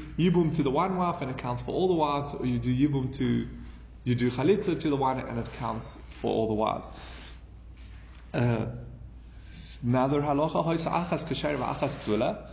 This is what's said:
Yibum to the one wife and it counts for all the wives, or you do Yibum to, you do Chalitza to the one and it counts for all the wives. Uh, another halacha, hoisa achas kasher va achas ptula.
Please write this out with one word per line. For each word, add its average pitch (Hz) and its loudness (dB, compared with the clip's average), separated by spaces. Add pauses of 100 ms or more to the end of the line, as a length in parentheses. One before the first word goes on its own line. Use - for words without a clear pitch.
(180)
Yibum 165 6
to 147 2
the 131 4
one 180 2
wife 175 0
and 127 -4
it 127 -6
counts 123 -4
for - -6
all 180 2
the 180 4
wives, 143 2
or - -4
you 123 2
do 123 2
Yibum 135 2
to, 120 2 (560)
you 123 4
do 123 4
Chalitza 170 4
to 156 2
the 139 4
one 131 2
and 120 -4
it 110 -4 (120)
counts 113 -4 (260)
for 110 2
all 107 2
the 110 0
wives. 107 0 (1500)
Uh, 120 2 (1160)
another 131 4
halacha, 147 2
hoisa 165 0
achas 170 0
kasher 147 -2
va 123 -2
achas 139 0 (100)
ptula. 117 0